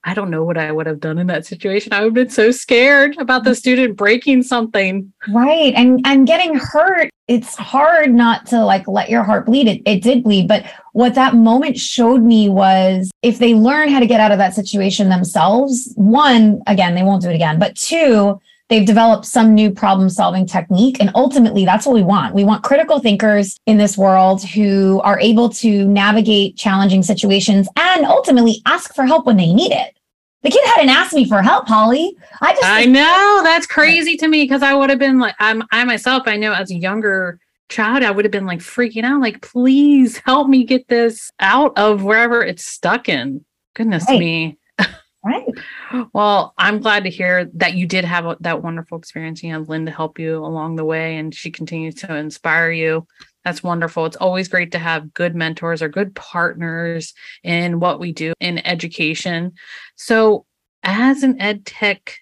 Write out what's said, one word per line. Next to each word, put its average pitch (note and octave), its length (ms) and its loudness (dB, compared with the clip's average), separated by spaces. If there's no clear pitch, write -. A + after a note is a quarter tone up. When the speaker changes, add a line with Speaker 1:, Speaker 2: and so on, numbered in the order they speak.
Speaker 1:
I F3+ 100 -8
don't G3 160 -6
know D#3+ 140 -4
what E3+ 140 -4
I D#3 120 -6
would D#3 160 -6
have D3+ 140 -8
done D#3+ 180 -6
in F3+ 100 -4
that E3 180 -6
situation. G3 460 -6
I G3+ 80 -2
would G#3+ 80 0
have A3+ 60 -2
been B3 160 0
so A3 220 2
scared C#4 680 2
about B3+ 260 -2
the B3+ 120 2
student B3+ 400 0
breaking B3 480 2
something. G3+ 680 -4
Speaker 2:
Right. C4+ 460 2
And, B3+ 300 4
and C4+ 240 4
getting E4 260 0
hurt, E4 560 0
it's A#3+ 300 -4
hard D4 580 2
not A#3 320 2
to, A#3 180 0
like, G3 220 0
let G3 240 -4
your A3+ 140 0
heart G#3 220 -2
bleed. B3+ 200 2
It, G3+ 180 -2
it G3+ 200 0
did A#3+ 180 2
bleed. G3 240 2
But G#3 180 0
what B3 240 2
that C4 180 2
moment A#3 420 4
showed A#3+ 460 2
me A3 260 4
was F#3+ 600 2
if A#3 180 0
they A#3+ 120 4
learn C#4 360 4
how C#4 100 2
to A#3+ 80 2
get A3+ 140 2
out G#3+ 100 4
of G3+ 80 2
that F#3 160 0
situation G3 540 -2
themselves, G3 880 0
one, A3 720 4
again, F#3 260 0
they F3+ 80 -2
won't F#3+ 200 2
do F3 80 -4
it E3+ 40 -2
again. D#3+ 240 0
But G3+ 160 -2
two, A3 680 2
they've G#3+ 180 2
developed A3 400 4
some A3 280 4
new G#3+ 160 4
problem-solving F#3+ 760 0
technique. F#3+ 540 0
And G3 140 2
ultimately, B3 500 2
that's F#3+ 220 0
what C4+ 80 2
we G#3+ 80 4
want. F3+ 320 0
We G3+ 100 2
want G#3 200 0
critical D#4 340 2
thinkers G#3 580 0
in G#3+ 120 4
this G#3 180 2
world F#3+ 480 2
who F#3+ 600 2
are G3+ 160 2
able A3+ 300 2
to G3+ 360 0
navigate G3+ 680 2
challenging F#3+ 460 2
situations G3 720 0
and E4+ 300 0
ultimately A#3+ 600 2
ask E4+ 280 -8
for C4 120 -2
help D#4+ 200 2
when A3+ 100 4
they E3+ 160 2
need D4 200 2
it. - 200 -6
The C#4+ 80 0
kid C5 140 4
hadn't C#4+ 160 4
asked F4 240 0
me B3 140 2
for G3 140 2
help, B3+ 240 2
Holly. A#3 500 2
I E4 120 0
just C5+ 120 0
Speaker 1:
I G#3+ 200 2
know. F4+ 580 4
That's E4 240 2
crazy E4 520 2
to D#4+ 100 0
me, D4+ 180 2
'cause C4+ 160 0
I C#4 120 2
would C4+ 160 2
have C4+ 80 0
been C4+ 200 2
like, A3+ 220 -2
I'm, A3 220 0
I A3+ 120 0
myself, B3 420 -2
I G#3+ 100 -2
know G#3+ 160 -4
as F#3+ 180 -6
a F3+ 60 -8
younger F#3 640 -4
child, A#3 360 -2
I G#3 80 0
would G3+ 120 -2
have G3+ 80 -2
been, G3 140 -6
like, F3 140 -8
freaking A3+ 420 -6
out, C4+ 180 -2
like, A3+ 220 -4
"Please C4+ 840 2
help C4+ 240 2
me C4 140 4
get B3+ 240 -2
this A#3 540 -2
out G3 360 0
of G3+ 280 0
wherever A#3 400 0
it's F3 200 -10
stuck - 440 -6
in." C#3 360 -6
Goodness G3 340 -4
Speaker 2:
Right. B3+ 120 2
Speaker 1:
me. D#3+ 380 -6
Speaker 2:
Right. F#4 240 -6
Speaker 1:
Well, G#3 440 -2
I'm G#3 220 -2
glad G#3 240 -2
to F#3 80 -8
hear F3+ 440 -4
that F3 200 -4
you F3+ 100 -4
did F#3 200 -4
have E3+ 220 -6
a, E3 120 -8
that E3 240 -8
wonderful E3 340 -12
experience. D#3+ 460 -14
You E3 120 -12
had D#3 140 -12
Lynn D#3+ 180 -8
to D#3+ 40 -10
help D#3+ 300 -10
you D#3+ 180 -8
along D#3+ 380 -10
the D#3+ 80 -8
way, D#3+ 320 -6
and D#3 180 -12
she - 160 -16
continues D#3+ 460 -12
to F3 180 -14
inspire D#3+ 560 -4
you. D#3+ 340 -4
That's F3 200 -8
wonderful. E3+ 420 -6
It's D#3+ 100 -10
always F#3 300 -4
great F3 260 -6
to F3+ 60 -8
have E3 360 -8
good F3 200 -6
mentors E3 480 -8
or D#3 60 -6
good F#3+ 260 -6
partners E3+ 1000 -8
in E3+ 380 -4
what F3 180 -2
we F3 140 -12
do D#3+ 260 -8
in F3 260 -8
education. E3+ 880 -8
So A3 500 0
as B3+ 400 -2
an C4 180 0
ed G3+ 240 -8
tech - 560 -8